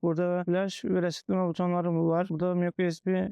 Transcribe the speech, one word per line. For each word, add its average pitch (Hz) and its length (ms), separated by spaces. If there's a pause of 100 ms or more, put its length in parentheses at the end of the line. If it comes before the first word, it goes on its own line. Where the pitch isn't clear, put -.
Burada 175 420
flash 185 420
ve 185 160
resetleme 180 460
butonları 175 600
var. 165 220
Burada 175 260
micro 175 320
U 170 40
S - 140
B, 185 60 (200)